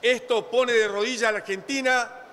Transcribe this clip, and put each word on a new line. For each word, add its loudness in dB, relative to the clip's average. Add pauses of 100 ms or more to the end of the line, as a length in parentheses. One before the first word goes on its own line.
esto 0
pone 2
de 4
rodillas -2
a 2
la -2
Argentina -2 (200)